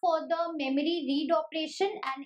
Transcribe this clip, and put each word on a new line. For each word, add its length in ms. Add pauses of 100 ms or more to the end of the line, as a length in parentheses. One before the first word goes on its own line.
for 260
the 300
memory 500
read 260
operation 580 (120)
and 240